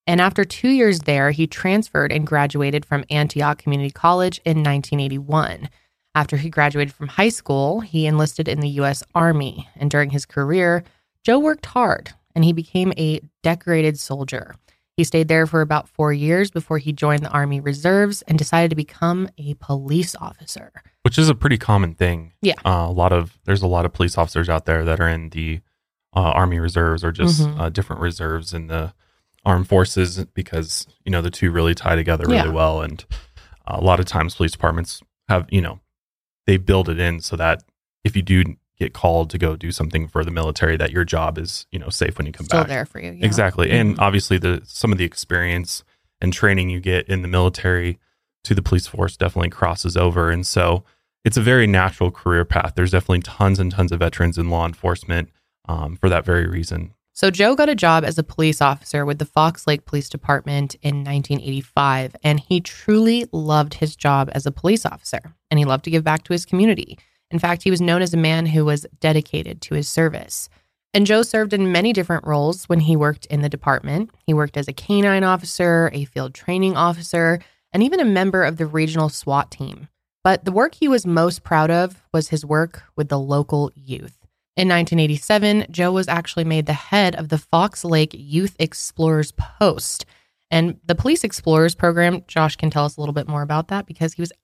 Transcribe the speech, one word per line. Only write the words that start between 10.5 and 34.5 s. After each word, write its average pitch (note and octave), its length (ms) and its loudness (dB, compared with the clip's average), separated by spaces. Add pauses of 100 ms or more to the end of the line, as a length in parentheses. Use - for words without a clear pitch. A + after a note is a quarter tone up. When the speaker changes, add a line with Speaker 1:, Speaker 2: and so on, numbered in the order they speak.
Speaker 1:
Joe B3 160 4
worked D4+ 260 -2
hard, - 460 -2 (240)
and D#3+ 100 4
he E3+ 80 4
became F#3 440 -2
a D#3 220 -2 (240)
decorated E3 560 0
soldier. C3+ 560 -8 (400)
He E3 80 0
stayed D#3+ 240 2
there D#3+ 180 4
for D#3 160 2
about D3+ 260 -2
four D3+ 240 -2
years E3 380 0
before D#3+ 300 -4
he D3 120 -4
joined D3 320 0
the D3 60 -8
Army C#3+ 300 -2
Reserves F3+ 640 0
and D#3+ 140 2
decided E3 320 2
to D#3+ 60 -4
become E3+ 600 -4
a C#3+ 180 -10
police C#3+ 600 -2
officer. - 560 -16 (320)
Speaker 2:
Which - 160 2
is D#3+ 100 6
a C#3 60 4
pretty A#2+ 240 2
common G2 340 2
thing. E2+ 480 -2
Speaker 1:
Yeah. - 140 2 (100)
Speaker 2:
Uh, F2 220 2
a F2 40 -6
lot F2+ 220 2
of, E2+ 320 -2
there's G2 160 0
a F#2+ 60 0
lot F2 180 2
of F2 80 -4
police E2+ 240 0
officers E2+ 320 0
out D#2+ 160 -2
there E2 200 0
that E2 140 0
are E2+ 80 2
in E2 220 -4
the, D#2+ 300 -6 (560)
uh, F#2+ 40 2 (120)
Army F2+ 280 2
Reserves E2 440 0
or E2+ 80 -2
just, D3+ 320 2
Speaker 1:
Mm-hmm. D3+ 180 -2
Speaker 2:
uh, E2 80 -2
different F#2 320 -6
reserves E2 540 -6
in E2 120 -8
the D#2+ 260 -6 (520)
armed F#2 240 2
forces F#2 640 0
because, E2 540 -6 (180)
you F#2+ 60 -4
know, F2 100 0
the E2+ 100 -4
two F2 200 0
really E2+ 240 2
tie E2+ 200 0
together E2 300 0
really A#3+ 120 2
Speaker 1:
Yeah. D#2+ 120 2
Speaker 2:
well. D#2+ 320 0
And D2+ 240 -10 (600)
a - 140 -6
lot F2+ 180 4
of F#2 80 -2
times E2 280 -2
police E2 160 0